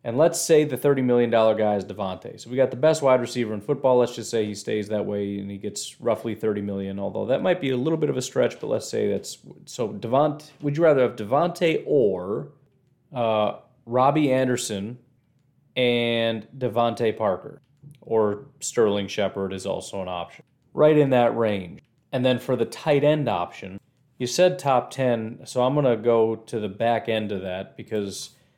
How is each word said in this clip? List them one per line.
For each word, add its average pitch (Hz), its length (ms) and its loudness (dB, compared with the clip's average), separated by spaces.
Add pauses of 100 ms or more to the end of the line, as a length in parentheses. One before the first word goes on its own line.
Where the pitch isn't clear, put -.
And 120 140 -4
let's 165 240 2
say 156 240 6
the 127 100 -4
thirty 139 260 2
million 120 280 4
dollar 113 260 4
guy 104 200 2
is 95 100 -4
Davante. 95 520 -8
So - 120 -18
we 127 80 -4
got 131 120 4
the 127 60 -6
best 156 260 2
wide 127 200 4
receiver 120 320 -4
in 104 80 -6
football. 127 380 2
Let's 120 160 0
just 110 140 -10
say 110 160 0
he 104 80 -6
stays 107 360 -4
that 104 160 -2
way 101 340 -4
and 98 100 -10
he 101 80 -10
gets - 440 -10
roughly 113 340 -2
thirty 104 260 -2
million, 98 380 -6
although 101 280 -6
that 131 140 0
might 185 200 0
be 135 80 -4
a 127 80 0
little 156 200 -2
bit 151 120 -2
of 131 80 -2
a 127 40 -2
stretch, 123 380 -2
but 110 80 -10
let's 110 220 -4
say 107 200 -2
that's, 101 280 -6 (260)
so 107 300 -8
Davante, 135 560 0 (100)
would 147 160 -4
you 165 80 0
rather 143 200 6
have 120 120 2
Davante 160 720 0
or, 110 640 0 (640)
uh, 110 460 0 (260)
Robbie 135 460 2
Anderson 123 680 -2 (760)
and 117 720 0 (100)
Devontae 117 640 0
Parker? - 420 -4 (420)
Or 107 440 0 (140)
Sterling 104 480 2
Shepard 98 440 -2
is 95 140 -10
also 92 340 -6
an 92 80 -6
option. 87 380 -10 (300)
Right 151 200 6
in 143 140 4
that 120 260 4
range. 101 460 -2 (300)
And 127 120 -2
then 127 140 4
for 123 180 -2
the 117 100 0
tight 143 380 0
end 147 240 2
option, 95 520 -6 (400)
you 123 80 -2
said 175 320 2
top 127 320 0
ten, 120 520 -2
so 123 200 -2
I'm 131 100 2
gonna 135 240 2
go 113 380 4
to 110 240 -8
the 104 100 -4
back 113 400 -2
end 107 220 -2
of 95 100 -4
that 92 340 -8
because, 101 600 -8 (220)